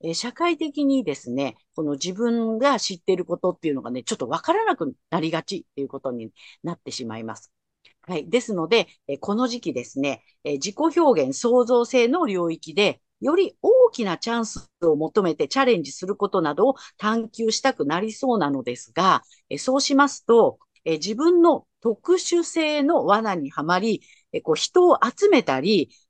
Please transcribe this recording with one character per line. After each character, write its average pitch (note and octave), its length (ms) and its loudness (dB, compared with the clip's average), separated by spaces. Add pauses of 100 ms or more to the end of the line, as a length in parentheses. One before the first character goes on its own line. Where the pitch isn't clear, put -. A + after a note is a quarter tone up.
え E3 100 -8
ー、 E3+ 40 -4
社 A#3+ 180 -8
会 E4+ 240 -2
的 D4 280 -4
に C4+ 200 2
で D3 120 -4
す A#2+ 160 -12
ね、 C3 240 -4 (180)
こ E3 80 -6
の D3 100 -2
自 D3+ 200 -6
分 A3+ 440 -2
が B3+ 240 0
知 - 140 -6
っ F3 80 -18
て G3 100 0
い F#3 40 0
る F3 80 -4
こ E3+ 120 -6
と F#3 140 -2
っ F3 80 -6
て E3 100 -4
い D3+ 40 0
う - 20 -2
の B2+ 80 -6
が A#2 80 -10
ね、 B2 120 -8
ち - 100 -8
ょ - 20 -4
っ - 20 -10
と B2 120 -8
わ D3+ 120 -4
か - 140 -2
ら A4 100 -2
な G4 120 0
く - 180 -6 (160)
な E3+ 100 -2
り E3 100 -2
が D#3+ 120 -4
ち - 280 -10
っ - 40 -20
て C#3+ 60 -10
い C#3 40 -4
う C3+ 40 -8
こ C3+ 120 -14
と C3 120 -8
に A2+ 180 -10 (320)
な E3+ 120 -8
っ - 60 -20
て - 100 -16
し A#2+ 140 -10
ま A2 140 -10
い A2+ 60 -12
ま A2+ 120 -10
す。 - 160 -20 (500)
は F3+ 140 -8
い。 F3 120 -8
で A#3+ 120 2
す A3+ 140 -6
の E3 140 -4
で、 G#3 200 2 (180)
え C#3+ 80 -6
ー、 C#3 60 -10
こ G3+ 140 -4
の B3 120 -2
時 A#3 140 -6
期 E3 120 -8
で A#2+ 120 -6
す - 160 -10
ね、 C#3 240 -4 (200)
え D3 60 -6
ー、 - 40 -2
自 C#3+ 180 -6
己 D#4 260 -2
表 B3 260 4
現、 C3+ 140 -4
創 B3 260 4
造 A#3+ 200 2
性 A#3 240 2
の D#4+ 180 2
領 F3+ 240 0
域 D#3+ 240 -10
で、 F#3 260 0 (200)
よ C#4+ 160 0
り F#4+ 260 0
大 B4 280 6
き A#3 140 -6
な F#3+ 140 -2
チ A#3 140 -6
ャ A#3 80 -2
ン A3 60 -4
ス - 220 -12 (140)
を D#3+ 140 4
求 D#3 260 0
め E3 140 0
て D3 100 -2
チ C4+ 140 -2
ャ C4+ 40 4
レ A#3+ 120 4
ン D#3+ 80 -2
ジ C3+ 80 -14
す - 120 -14
る G3 120 -6
こ G3+ 120 -2
と F#3 140 0
な D3+ 140 -2
ど A#3+ 140 2
を C4 40 2 (240)
探 A3 300 -2
求 A3+ 240 -4
し - 80 -2
た C4+ 120 2
く D3 140 -4
な D#3+ 140 -2
り A3 100 -4
そ B3 240 -2
う G#3+ 40 2
な D3 120 0
の C3+ 140 -4
で A#2+ 100 -6
す - 180 -20
が、 E3+ 300 2 (260)
え - 60 -8
ー、 C#3+ 60 -6
そ C4 160 0
う C#4 40 2
し C#4 140 -2
ま C#4 140 6
す - 180 -12
と、 A3+ 320 6 (260)
え D#3+ 100 0
ー、 - 0 -
自 E3+ 200 -6
分 E4+ 260 2
の E4+ 240 4 (160)
特 A#3 340 0
殊 F4 280 0
性 D4+ 400 -2
の C#4 220 2
罠 G3+ 320 2
に C#3+ 140 -6
は D3+ 120 -8
ま F3 160 2
り、 G#3 240 -2 (300)
え - 60 -4
ー、 - 40 -10
こ E3 100 0
う - 40 2
人 F4+ 320 4
を D#4 160 6
集 G4 240 0
め C#4+ 160 4
た C3 160 0
り、 F3 300 2 (200)